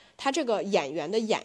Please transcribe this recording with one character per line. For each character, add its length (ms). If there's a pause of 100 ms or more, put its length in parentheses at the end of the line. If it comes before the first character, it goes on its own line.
(160)
他 160
这 100
个 200
演 280
员 200
的 80
演 260